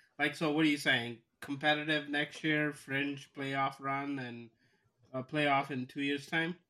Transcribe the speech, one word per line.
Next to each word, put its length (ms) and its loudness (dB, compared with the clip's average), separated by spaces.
like, 160 0
so 160 2
what 120 4
are 60 6
you 80 2
saying? 400 0
Competitive 680 0
next 340 -2
year, 280 2
fringe 640 -4
playoff 440 0
run, 400 -4
and 320 -10
a 100 -4
playoff 480 2
in 160 -4
two 160 -6
years' 240 -2
time? 280 0